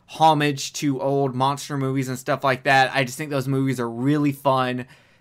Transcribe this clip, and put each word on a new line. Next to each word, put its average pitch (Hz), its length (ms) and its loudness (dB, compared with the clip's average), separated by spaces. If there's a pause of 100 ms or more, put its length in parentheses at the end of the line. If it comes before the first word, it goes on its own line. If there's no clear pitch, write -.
homage 147 680 2
to 143 260 -4
old 139 340 0
monster 139 420 -2
movies 135 320 -2
and 127 100 -6
stuff 135 260 -2
like 131 200 0
that. 135 300 4
I 135 100 0
just 123 140 -8
think 156 120 -8
those 135 180 -2
movies 135 320 0
are 120 80 -2
really 143 440 0
fun. 127 540 -2 (340)